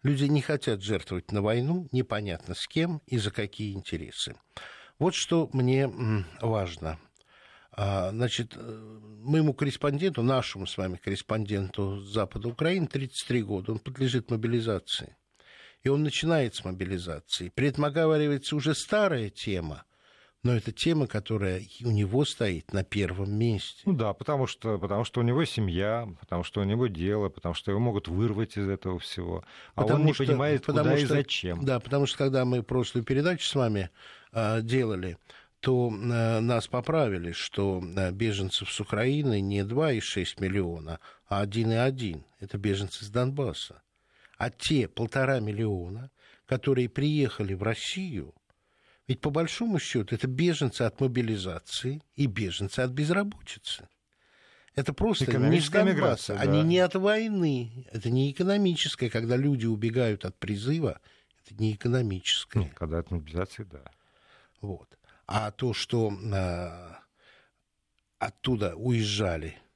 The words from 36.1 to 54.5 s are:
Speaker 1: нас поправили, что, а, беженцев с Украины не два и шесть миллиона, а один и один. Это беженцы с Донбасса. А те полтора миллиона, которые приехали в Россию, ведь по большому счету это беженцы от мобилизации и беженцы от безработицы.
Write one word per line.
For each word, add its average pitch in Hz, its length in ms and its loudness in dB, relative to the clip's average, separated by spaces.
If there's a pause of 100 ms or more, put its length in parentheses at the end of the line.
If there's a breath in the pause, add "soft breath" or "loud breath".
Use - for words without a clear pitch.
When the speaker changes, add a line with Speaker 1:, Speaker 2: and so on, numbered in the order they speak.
Speaker 1:
нас 117 280 2
поправили, 117 640 0
что, 95 500 -2 (140)
а, 95 160 2
беженцев 98 580 -2
с - 100 -8
Украины 120 600 2
не 98 240 0
два 135 280 0
и 110 80 0
шесть - 380 -4
миллиона, 85 640 -2 (280 loud breath)
а 101 120 0
один 110 320 0
и 113 40 4
один. 117 480 -2 (140)
Это 98 200 -10
беженцы 98 460 -2
с 104 40 -12
Донбасса. 123 760 -2 (560 soft breath)
А 117 120 -2
те 135 360 0
полтора 131 540 0
миллиона, 107 680 -4 (340 soft breath)
которые 127 460 0
приехали 135 640 0
в 92 80 -6
Россию, 113 720 -4 (760 soft breath)
ведь 131 140 0
по 151 80 0
большому 170 480 0
счету - 380 -2
это 131 100 -2
беженцы 143 560 2
от 113 180 0
мобилизации 117 1000 -2 (140)
и 143 100 2
беженцы 98 540 -2
от 127 100 0
безработицы. 175 960 -4 (840 soft breath)